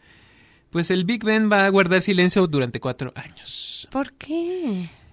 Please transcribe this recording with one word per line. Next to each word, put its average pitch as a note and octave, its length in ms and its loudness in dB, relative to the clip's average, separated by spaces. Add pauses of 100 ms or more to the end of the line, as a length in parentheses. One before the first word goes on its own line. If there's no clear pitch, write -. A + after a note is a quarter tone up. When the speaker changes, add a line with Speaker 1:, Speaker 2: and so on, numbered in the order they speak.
(720)
Speaker 1:
Pues E3+ 200 -2
el F#3 140 2
Big G#3+ 200 -2
Ben G#3+ 260 2
va G3 140 4
a G3 40 4
guardar F#3+ 340 4
silencio F#3 460 4
durante B2+ 320 -2
cuatro B2+ 340 -6
años. - 760 -16
Speaker 2:
¿Por C4+ 220 -6
qué? D#4+ 760 -6 (220)